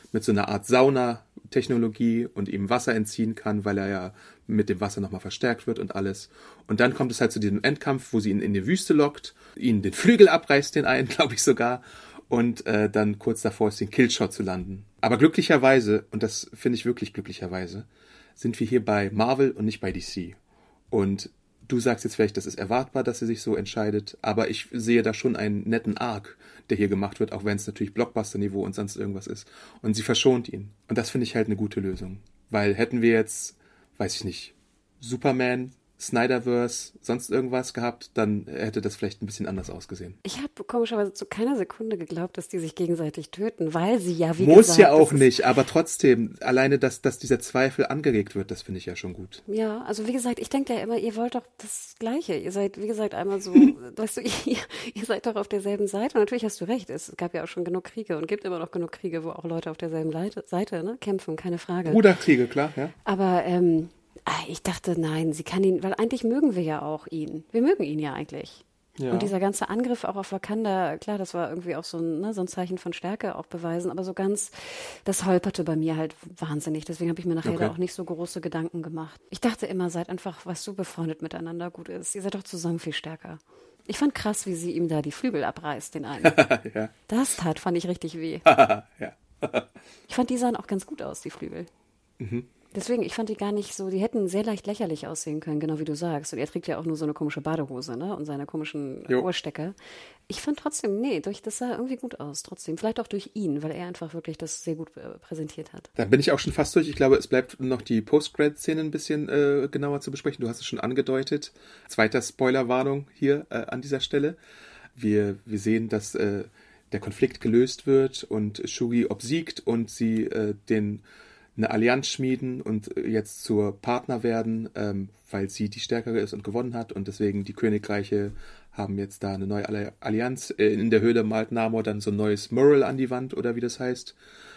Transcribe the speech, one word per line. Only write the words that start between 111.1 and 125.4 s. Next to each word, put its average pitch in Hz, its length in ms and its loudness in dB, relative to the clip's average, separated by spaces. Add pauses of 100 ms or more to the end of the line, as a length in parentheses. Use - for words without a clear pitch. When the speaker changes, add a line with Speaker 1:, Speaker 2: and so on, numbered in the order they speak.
Speaker 1:
Zweiter 110 320 2
Spoilerwarnung 131 920 0
hier, 143 340 0
äh, - 180 -6
an 127 140 -6
dieser 135 200 -4
Stelle. 147 360 -2 (580)
Wir, 104 420 0 (100)
wir 107 120 -4
sehen, 110 300 2
dass, 110 260 -4
äh, 101 300 -2 (480)
der 107 80 -4
Konflikt - 400 -2
gelöst 123 460 2
wird 135 380 2
und 107 440 -4
Shuri 120 380 0
obsiegt 135 600 -4
und 117 240 0
sie, 110 340 0
äh, 104 300 -2 (140)
den, 104 320 0 (580)
eine 107 140 0
Allianz 120 340 2
schmieden 127 560 -2
und 107 340 -4
jetzt - 460 -2
zur 104 400 0
Partner 123 400 -2
werden, 113 540 -2
ähm, 98 320 -4 (220)
weil 98 200 -4